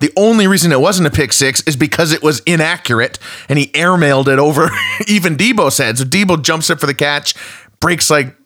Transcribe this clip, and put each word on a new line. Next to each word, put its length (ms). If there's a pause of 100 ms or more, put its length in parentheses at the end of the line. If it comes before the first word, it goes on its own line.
The 160
only 300
reason 260
it 80
wasn't 260
a 40
pick 220
six 300
is 140
because 360
it 100
was 180
inaccurate, 800 (300)
and 100
he 100
airmailed 600
it 100
over 320 (180)
<laughs> 200
even 280
Deebo's 420
head. 200
So 60
Deebo 380
jumps 260
up 120
for 60
the 80
catch, 400 (460)
breaks, 300
like, 240 (120)